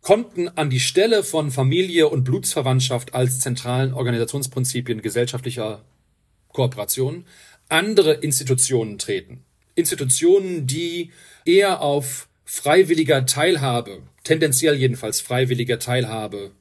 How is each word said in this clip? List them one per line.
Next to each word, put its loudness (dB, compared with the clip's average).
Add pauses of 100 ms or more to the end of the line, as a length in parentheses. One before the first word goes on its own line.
konnten 0
an -2
die 0
Stelle 2
von -2
Familie 2
und 0
Blutsverwandtschaft -2
als 0
zentralen -2
Organisationsprinzipien -4
gesellschaftlicher -4 (640)
Kooperation -2 (420)
andere 4
Institutionen 0
treten. -8 (320)
Institutionen, 2
die -6 (340)
eher 4
auf -2 (160)
freiwilliger 4
Teilhabe, -2 (220)
tendenziell 2
jedenfalls -2
freiwilliger -2
Teilhabe -6